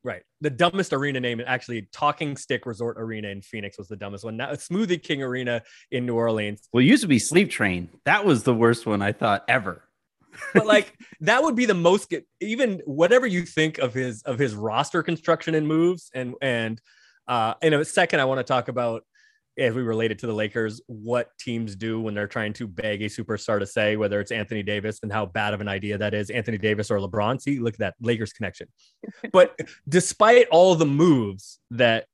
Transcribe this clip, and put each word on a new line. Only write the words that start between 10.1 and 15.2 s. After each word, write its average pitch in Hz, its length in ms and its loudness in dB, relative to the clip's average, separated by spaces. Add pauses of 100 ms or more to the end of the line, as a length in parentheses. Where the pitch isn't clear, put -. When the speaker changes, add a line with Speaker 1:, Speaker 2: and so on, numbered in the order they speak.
Speaker 1:
But, - 140 4
like, 208 260 4 (160)
Speaker 2:
<laughs> - 120 -20
Speaker 1:
that 220 240 2
would 277 120 0
be 247 80 2
the 214 100 2
most, 180 360 2
get-, 156 160 -8 (140)
even 220 440 -2
whatever 180 420 2
you 180 200 -2
think 156 320 -2
of 123 160 -2
his, 127 300 -6
of 123 140 -6
his 127 160 0
roster 113 480 -2
construction 165 520 -2